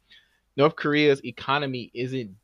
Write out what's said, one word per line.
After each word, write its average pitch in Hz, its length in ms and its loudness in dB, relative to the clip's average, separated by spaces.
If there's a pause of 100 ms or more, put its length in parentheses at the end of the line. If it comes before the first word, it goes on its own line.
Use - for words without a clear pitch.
(560)
North 151 180 4
Korea's 147 500 2
economy 131 680 -4
isn't 123 500 -6